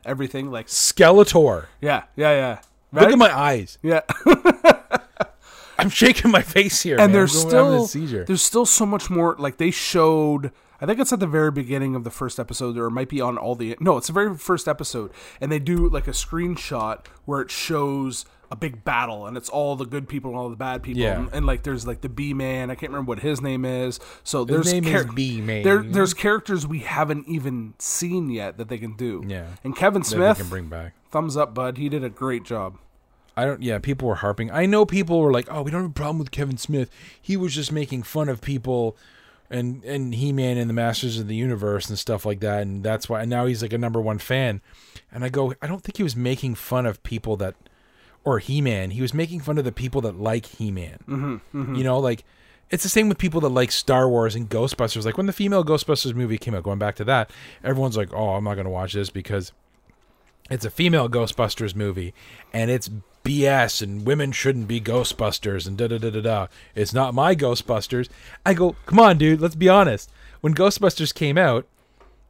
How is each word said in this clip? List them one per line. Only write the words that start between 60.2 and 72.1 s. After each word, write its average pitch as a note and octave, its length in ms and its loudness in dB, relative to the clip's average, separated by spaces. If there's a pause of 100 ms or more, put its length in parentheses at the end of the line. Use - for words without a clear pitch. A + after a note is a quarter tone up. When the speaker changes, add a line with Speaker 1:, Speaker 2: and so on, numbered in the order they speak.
Speaker 2:
it's A#2 140 -6
a G#2 60 -6
female D#3+ 400 2
Ghostbusters A2+ 640 -2
movie, F#2+ 380 -6 (360)
and A2+ 200 -2
it's B2 180 -2 (360)
B C#3+ 200 0
S, C3 380 2
and G#2 240 -8
women C#3 240 0
shouldn't B2 380 -2
be A#2 120 -2
Ghostbusters, G#2 840 -2
and G2 100 -6
da-da-da-da-da. A2 720 -2 (300)
It's C3 180 -2
not C3 180 0
my D#3 220 4
Ghostbusters." B2 760 -2 (360)
I F#3+ 100 4
go, E3+ 220 2 (100)
"Come G3+ 140 6
on, F#3+ 180 10
dude, D#3 220 6
let's E3 160 0
be F3+ 120 6
honest. F#3 400 6 (340)
When D3+ 120 2
Ghostbusters F#3 580 2
came D3 240 -2
out, C3+ 300 2 (640)